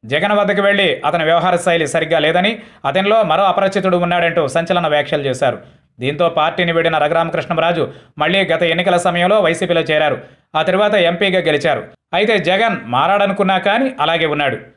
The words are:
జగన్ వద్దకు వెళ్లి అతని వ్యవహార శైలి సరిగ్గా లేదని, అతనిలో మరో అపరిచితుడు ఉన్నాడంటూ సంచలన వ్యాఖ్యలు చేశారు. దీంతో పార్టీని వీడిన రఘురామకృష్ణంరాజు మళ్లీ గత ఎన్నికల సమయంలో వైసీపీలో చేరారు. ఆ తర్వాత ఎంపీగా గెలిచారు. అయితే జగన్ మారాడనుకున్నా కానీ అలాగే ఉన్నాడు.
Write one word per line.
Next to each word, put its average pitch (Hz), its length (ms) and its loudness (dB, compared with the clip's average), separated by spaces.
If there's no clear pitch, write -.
జగన్ 156 280 0
వద్దకు 202 280 2
వెళ్లి 196 460 2
అతని 160 180 0
వ్యవహార 170 320 2
శైలి 170 300 0
సరిగ్గా 160 320 0
లేదని, 180 400 0
అతనిలో 196 360 2
మరో 175 220 2
అపరిచితుడు 190 520 0
ఉన్నాడంటూ 170 520 0
సంచలన 170 400 -2
వ్యాఖ్యలు 147 340 -2
చేశారు. 117 360 -2
దీంతో 143 280 0
పార్టీని 170 440 -2
వీడిన 165 260 0
రఘురామకృష్ణంరాజు 165 920 -2
మళ్లీ 170 260 0
గత 160 180 0
ఎన్నికల 175 340 0
సమయంలో 175 440 2
వైసీపీలో 170 400 0
చేరారు. 151 380 0
ఆ 160 60 0
తర్వాత 196 320 0
ఎంపీగా 185 460 2
గెలిచారు. 147 440 0
అయితే 208 240 2
జగన్ 190 460 0
మారాడనుకున్నా 190 760 0
కానీ 202 420 0
అలాగే 160 260 0
ఉన్నాడు. 147 300 -2